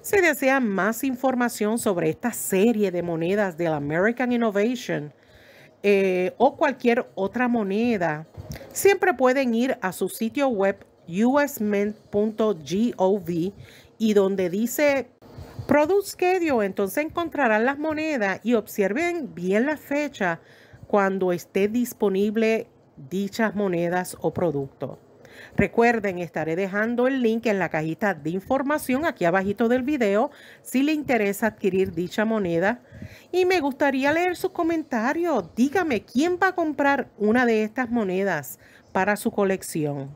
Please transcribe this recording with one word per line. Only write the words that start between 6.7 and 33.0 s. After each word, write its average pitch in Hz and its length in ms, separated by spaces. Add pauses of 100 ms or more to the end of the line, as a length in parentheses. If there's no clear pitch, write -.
otra 233 340
moneda, 196 760 (460)
siempre 392 400
pueden 254 400
ir 240 300
a 185 100
su 190 160
sitio 269 400
web 196 380 (200)
U 233 320
S 277 240
mint 208 320 (140)
punto 214 480 (400)
gov 190 320 (680)
y 214 160
donde 190 340
dice 247 640 (560)
Product 311 400
Schedule, 339 580
entonces 196 400
encontrarán 277 640
las 277 120
monedas 302 640
y 233 120
observen 220 800
bien 190 320
la 302 100
fecha 277 640 (460)
cuando 190 440
esté 190 380
disponible 220 1000 (280)
dichas 185 580
monedas 180 680
o 165 100
productos. 143 640 (600)
Recuerden, 208 640
estaré 160 360
dejando 214 520
el 269 160
link 226 240
en 202 120
la 170 120
cajita 160 420
de 151 180
información 262 760
aquí - 180
abajito 190 440
del 254 140
video 240 480 (300)
si 262 220
le 311 100
interesa 233 540
adquirir 190 460
dicha 180 340
moneda. 202 560 (500)